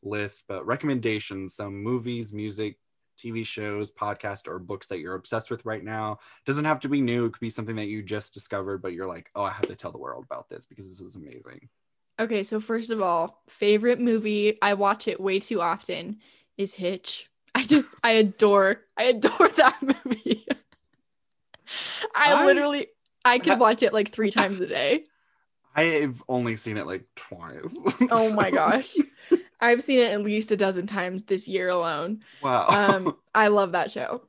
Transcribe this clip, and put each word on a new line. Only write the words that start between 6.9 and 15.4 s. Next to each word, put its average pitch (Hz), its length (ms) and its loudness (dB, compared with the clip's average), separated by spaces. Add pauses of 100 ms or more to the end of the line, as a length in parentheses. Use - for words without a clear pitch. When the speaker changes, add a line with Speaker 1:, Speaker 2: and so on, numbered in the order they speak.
Speaker 1:
new. 120 240 0
It 113 80 -4
could - 60 -20
be 117 100 -6
something 110 280 -10
that 107 100 -8
you 107 160 -10
just 104 320 -8
discovered, 98 480 -8
but 95 100 -8
you're 92 140 -8
like, 85 260 -14
"Oh, 101 80 -6
I 98 80 -4
have 98 180 -6
to - 80 -12
tell - 160 -14
the - 60 -16
world 65 260 -12
about - 260 -16
this - 160 -18
because 95 220 -20
this 92 140 -20
is 87 140 -20
amazing." - 520 -20 (520)
Speaker 2:
Okay, 220 240 -4
so 214 160 -6
first 226 320 -6
of 220 100 -4
all, 170 480 -2
favorite 214 500 2
movie, 214 600 0
I 202 140 2
watch 202 320 0
it 196 120 -4
way 190 200 -2
too 202 220 -4